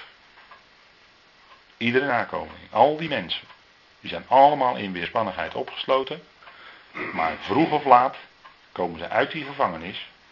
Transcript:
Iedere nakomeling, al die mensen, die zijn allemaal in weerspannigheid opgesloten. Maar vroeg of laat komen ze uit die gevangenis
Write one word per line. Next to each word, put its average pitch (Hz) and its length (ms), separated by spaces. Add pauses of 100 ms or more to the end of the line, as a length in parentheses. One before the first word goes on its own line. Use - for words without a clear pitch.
(1800)
Iedere 120 280
nakomeling, 95 680
al 147 260
die 160 120
mensen, 101 380 (520)
die 98 100
zijn 85 180
allemaal 135 480
in 104 160
weerspannigheid 87 640
opgesloten. 135 680 (920)
Maar 80 260
vroeg 151 320
of 143 140
laat 131 320 (540)
komen 87 280
ze 85 100
uit 120 220
die 156 140
gevangenis 107 640 (240)